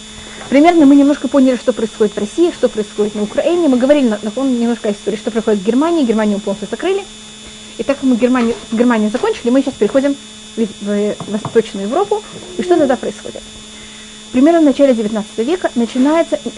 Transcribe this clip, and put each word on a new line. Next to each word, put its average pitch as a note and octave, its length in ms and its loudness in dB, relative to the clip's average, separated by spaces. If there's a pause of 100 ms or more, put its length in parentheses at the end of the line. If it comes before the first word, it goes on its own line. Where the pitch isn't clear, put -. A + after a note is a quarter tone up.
(500)
Примерно D#4 360 6
мы C#4 100 8
немножко C#4 320 4
поняли, C4 280 4
что - 160 -2
происходит G#3+ 420 -2
в - 40 -8
России, D#4 340 0
что - 160 -2
происходит G#3 480 -4
на G#3 80 -4
Украине. D#4 460 0
Мы B3+ 80 2
говорили C4 320 2
на, G#3+ 120 -2
на, A3 200 -6
немножко A#3+ 480 -2
о - 20 -2
истории, G#3 240 -6
что G#3+ 160 -8
происходит G#3+ 300 -2
в F3+ 40 -10
Германии. D4 380 0
Германию G#3+ 360 0
полностью G3 300 -6
закрыли. F#4+ 340 -4 (760)
И A#3 60 -8
так C4+ 140 -2
как - 60 -10
мы B3+ 140 2
Германию, A#3+ 380 0 (160)
с A3+ 40 -4
Германией A3 340 2
закончили, B3 420 -2
мы C4+ 100 4
сейчас C4 140 -4
переходим C4+ 420 0 (400)
в, A3+ 80 0 (160)
в G3+ 340 -2 (120)
Восточную G#3 600 -2
Европу. G4+ 340 -2 (360)
И F4+ 60 -4
что F4+ 140 2
тогда C4+ 200 2
происходит? - 440 -10 (880)
Примерно D#4 280 4
в D#4+ 60 4
начале C#4 280 4
девятнадцатого A3 520 -2
века E4+ 300 -2
начинается, C#4+ 640 0 (180)